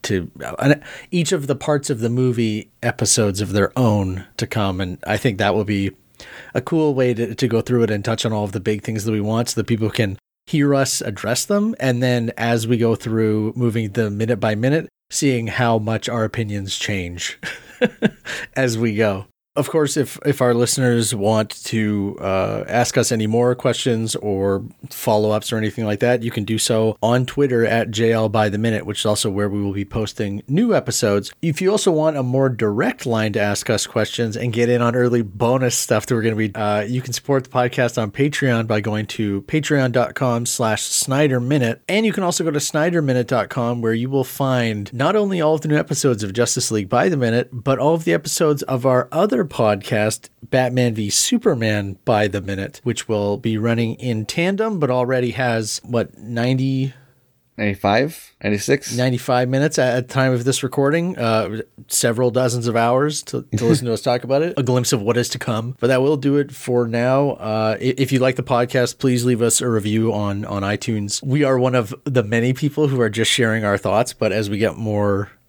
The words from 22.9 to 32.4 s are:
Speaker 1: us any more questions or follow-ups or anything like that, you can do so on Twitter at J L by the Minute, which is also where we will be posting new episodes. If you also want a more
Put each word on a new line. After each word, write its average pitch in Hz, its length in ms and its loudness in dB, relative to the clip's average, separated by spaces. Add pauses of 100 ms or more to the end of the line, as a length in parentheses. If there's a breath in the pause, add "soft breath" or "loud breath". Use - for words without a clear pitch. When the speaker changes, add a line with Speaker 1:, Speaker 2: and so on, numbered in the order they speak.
Speaker 1:
us 120 140 2
any 110 160 0
more 120 280 2
questions 113 600 -2
or 98 480 0 (260)
follow-ups 107 640 0
or 117 60 -2
anything 107 280 -2
like 104 140 -2
that, 120 240 2
you 117 80 -4
can 107 140 -4
do 113 120 -2
so 110 460 0
on 120 220 4
Twitter 123 400 2
at 110 260 0
J 113 220 2
L 110 160 2
by 107 180 2
the 104 120 -2
Minute, 107 260 0
which 104 140 -6
is - 60 -4
also 107 240 2
where 101 200 -2
we 101 120 -4
will 101 120 -2
be 101 100 -4
posting 104 640 -6
new 208 260 2
episodes. 101 680 0
If 160 200 -2
you 190 100 2
also 202 200 2
want 156 240 2
a 139 80 -2
more 131 240 2